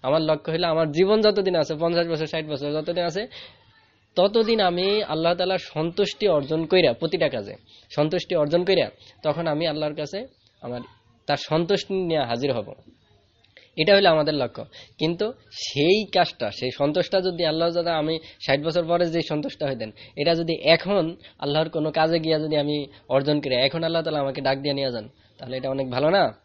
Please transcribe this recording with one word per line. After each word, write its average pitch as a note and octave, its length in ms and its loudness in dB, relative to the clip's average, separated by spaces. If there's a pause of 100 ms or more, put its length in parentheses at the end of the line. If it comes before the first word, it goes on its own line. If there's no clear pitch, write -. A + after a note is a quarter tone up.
আমার D3 200 0
লক্ষ্য D#3 300 -2
হলো E3+ 160 0
আমার D#3+ 240 0
জীবন F#3+ 300 4
যতদিন G3 340 2
আছে, D#3 240 0
পঞ্চাশ E3+ 280 0
বছর, D#3+ 180 -2
ষাট D#3 200 -6
বছর D3 280 -4
যতদিন E3+ 300 -2
আছে, F3+ 240 -4 (880)
ততদিন G#3+ 460 4
আমি F#3+ 420 2
আল্লাহ E3 300 0
তাআলার F3+ 240 0
সন্তুষ্টি F3 720 -2
অর্জন D#3 380 2
কইরা, D#3 280 4
প্রতিটা E3 360 0
কাজে G2+ 240 -6 (420)
সন্তুষ্টি D#3 400 0
অর্জন D#3+ 300 2
কইরা E3 240 2 (340)
তখন D#3+ 240 -2
আমি D#3 200 -2
আল্লাহর D3+ 280 -4
কাছে G3 320 -8 (340)
আমার, B2 200 -8 (440)
তার C#3+ 120 0
সন্তুষ্টি E3+ 560 0
নিয়ে E3+ 260 0
হাজির B2 340 0
হব। A2 200 -6 (1040)
এটা G3 180 4
হলো G3 140 6
আমাদের D#3 240 4
লক্ষ্য। B2+ 320 -4 (320)
কিন্তু F3 360 -2 (180)
সেই F#3 540 0
কাজটা, B2+ 460 0
সেই B2 200 -6
সন্তোষটা E3+ 500 0
যদি F3 240 -2
আল্লাহ, D#3+ 240 0
যাতে E3+ 200 -2
আমি D#3+ 300 -2 (260)
ষাট C#3+ 140 2
বছর D#3+ 260 -2
পরে E3+ 200 2
যে E3 160 0
সন্তোষটা D3+ 460 -4
হইতেন, A2+ 240 -6 (240)
এটা E3 200 2
যদি E3 180 -2
এখন E3 640 2 (240)
আল্লাহর D3+ 300 -2
কোনো D#3 220 -4
কাজে D#3+ 280 2
গিয়া D#3 200 0
যদি D#3 180 -2
আমি D3 300 -2 (220)
অর্জন C#3+ 320 2
করি, C3 140 -2
এখন C#3 280 0
আল্লাহ E3 180 0
তাআলা D#3 180 -4
আমাকে C#3 220 -4
ডাক C3+ 160 0
দিয়ে C#3+ 160 -4
নিয়ে C3+ 180 -2
যান, A2+ 180 -10 (280)
তাহলে B2+ 200 -10
এটা C3 120 -6
অনেক C3+ 200 -4
ভালো C3+ 200 0
না? E3+ 240 2 (120)